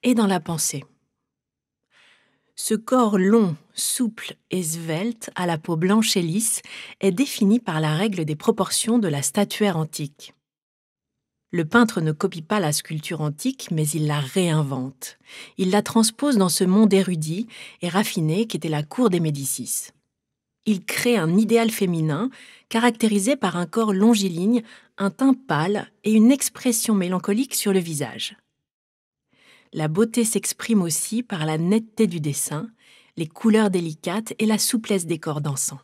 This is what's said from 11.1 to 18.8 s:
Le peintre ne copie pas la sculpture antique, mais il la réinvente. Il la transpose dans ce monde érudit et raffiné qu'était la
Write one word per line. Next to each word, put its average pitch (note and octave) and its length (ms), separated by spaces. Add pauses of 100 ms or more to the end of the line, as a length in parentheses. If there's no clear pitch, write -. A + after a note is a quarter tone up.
Le F3 120
peintre A3+ 380
ne D#3 100
copie E3+ 300
pas G#3 180
la D3+ 140
sculpture D#3 480
antique, D3+ 500
mais D#3 160
il D3+ 200
la D3 120
réinvente. C#3 1000 (400)
Il F#3 120
la G#3 120
transpose A3+ 540
dans F#3+ 140
ce F#3 160
monde G3 280
érudit F3+ 540 (340)
et F3 60
raffiné F3+ 600
qu'était E3+ 200
la D3 160